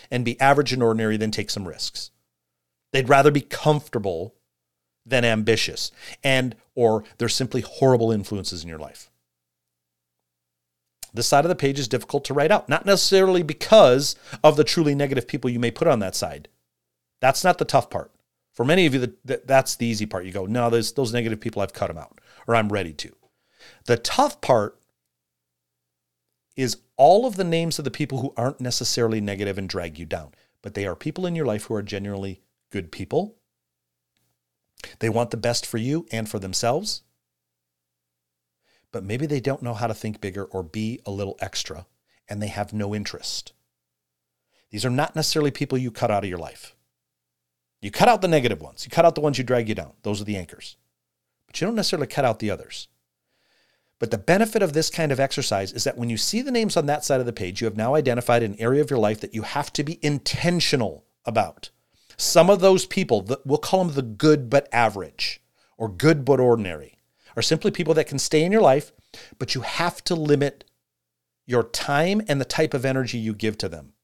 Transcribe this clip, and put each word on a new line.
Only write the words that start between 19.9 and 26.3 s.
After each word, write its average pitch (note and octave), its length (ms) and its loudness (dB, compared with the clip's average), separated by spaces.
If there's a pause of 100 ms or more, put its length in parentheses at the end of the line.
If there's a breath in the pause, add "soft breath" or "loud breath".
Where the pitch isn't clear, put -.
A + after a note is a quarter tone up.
part. F#2+ 200 -8
You F#2+ 60 -12
go, F#2+ 140 -6
"No, A#2 240 0
those, A2+ 240 2
those A#2+ 200 -2
negative A2+ 260 -2
people, G#2+ 220 -6
I've G2 120 -4
cut F#2+ 160 -4
'em E2 80 -10
out," - 220 -20 (280 soft breath)
or A#2 80 4
"I'm A2 140 2
ready F#2+ 240 -4
to." - 220 -14 (720 soft breath)
The A#2+ 120 2
tough - 440 0
part A2 360 2 (1800)